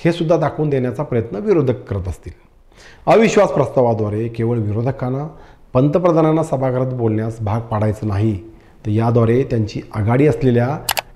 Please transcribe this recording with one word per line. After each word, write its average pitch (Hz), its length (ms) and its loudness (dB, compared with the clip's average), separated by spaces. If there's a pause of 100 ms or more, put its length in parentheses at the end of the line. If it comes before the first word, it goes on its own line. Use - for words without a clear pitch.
हे 170 80 2
सुद्धा 165 240 0
दाखवून 151 340 -2
देण्याचा 123 320 -2
प्रयत्न 117 340 -4
विरोधक 160 480 0
करत 95 240 -6
असतील. - 240 -12 (760)
अविश्वास 196 440 4
प्रस्तावाद्वारे 113 800 0
केवळ 117 300 -2
विरोधकांना 123 720 -4 (440)
पंतप्रधानांना 160 720 2
सभागृहात 127 500 -2
बोलण्यास 113 480 -2
भाग 110 200 -2
पाडायचं 107 480 -2
नाही, 104 300 0 (480)
तर 107 40 -2
याद्वारे 117 520 2
त्यांची 117 380 -2 (140)
आघाडी 120 320 2
असलेल्या 127 520 2 (380)